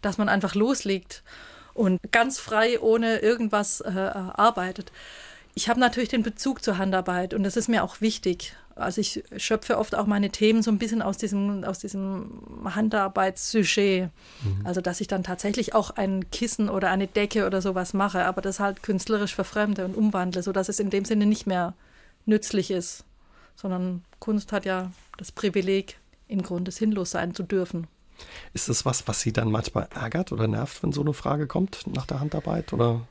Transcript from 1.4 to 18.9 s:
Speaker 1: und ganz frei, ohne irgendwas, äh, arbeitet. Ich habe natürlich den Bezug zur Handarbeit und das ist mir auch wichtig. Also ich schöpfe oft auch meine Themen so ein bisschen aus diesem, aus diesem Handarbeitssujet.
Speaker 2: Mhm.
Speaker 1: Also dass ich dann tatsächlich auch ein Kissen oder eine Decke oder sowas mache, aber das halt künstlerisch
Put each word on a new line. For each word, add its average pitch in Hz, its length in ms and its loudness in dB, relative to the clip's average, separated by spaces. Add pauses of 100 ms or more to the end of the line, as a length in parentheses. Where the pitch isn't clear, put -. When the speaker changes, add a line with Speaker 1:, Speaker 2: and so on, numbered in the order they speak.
Speaker 1:
und 185 260 4 (120)
ganz 247 260 4
frei, 226 420 2
ohne 226 380 4
irgendwas, 214 640 2
äh, - 100 -6
arbeitet. 190 1000 0 (640)
Ich - 140 -4
habe 233 120 4
natürlich 240 280 4
den 233 140 2
Bezug 240 420 -2
zur 196 140 0
Handarbeit 185 560 0
und 202 100 0
das 196 120 0
ist 226 120 0
mir 226 160 4
auch - 160 -8
wichtig. 196 540 -2 (200)
Also - 260 -4
ich - 220 -2 (140)
schöpfe - 420 0
oft 220 160 -2
auch 202 120 0
meine 202 240 2
Themen 220 320 4
so 226 100 2
ein 202 60 2
bisschen 226 220 -2
aus 190 160 -2
diesem, 202 460 -2
aus 190 160 -4
diesem 190 640 -8 (240)
Handarbeitssujet. 190 1500 2 (320)
Speaker 2:
Mhm. 101 240 -2
Speaker 1:
Also 180 140 0
dass 175 200 -4
ich 196 60 -2
dann 185 160 0
tatsächlich 208 520 -2
auch 208 160 4
ein 190 400 0
Kissen 220 380 0
oder 190 220 2
eine 190 160 2
Decke 208 400 2
oder 190 160 0
sowas 185 320 -2
mache, 190 300 2
aber 185 180 0
das 196 180 -2
halt 202 220 0
künstlerisch 208 520 0